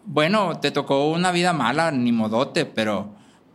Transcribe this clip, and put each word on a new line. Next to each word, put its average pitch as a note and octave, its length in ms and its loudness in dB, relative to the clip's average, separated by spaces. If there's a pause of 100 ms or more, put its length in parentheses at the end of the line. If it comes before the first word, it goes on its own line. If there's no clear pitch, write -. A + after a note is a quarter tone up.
"Bueno, E3+ 540 0
te C#3+ 120 0
tocó C#3+ 400 0
una F3 200 0
vida F3 220 2
mala, D3+ 400 0
ni A#2+ 200 0
modote, A#2 520 0
pero G#2 500 -4 (400)